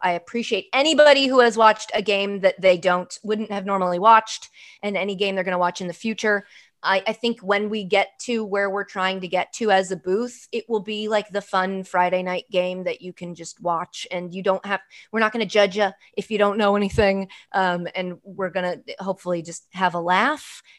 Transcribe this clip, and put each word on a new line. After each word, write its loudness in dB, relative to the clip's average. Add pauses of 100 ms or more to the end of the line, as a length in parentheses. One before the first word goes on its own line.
I 2
appreciate -4
anybody 6
who 4
has 6
watched 4
a -2
game -2
that 2
they 6
don't, 0
wouldn't -4
have -6
normally 0
watched, 4 (340)
and -4
any -4
game -2
they're -2
gonna -2
watch -2
in -6
the -8
future. -2 (380)
I, 0
I -2
think -4
when -2
we -6
get 0 (120)
to -4
where -2
we're -4
trying -4
to -8
get -4
to -2
as 4
a -2
booth, -4
it -4
will -2
be, -6
like, 0
the -4
fun -4
Friday 0
night -6
game -2
that -6
you -14
can -14
just -16
watch, -6
and -8
you -10
don't 0
have, -4 (320)
we're -2
not 2
gonna -2
judge 4
you 2 (260)
if -8
you -2
don't 2
know 4
anything. 2 (240)
Um, 0
and -6
we're -6
gonna -4 (220)
hopefully -6
just -16
have -2
a -4
laugh -2 (180)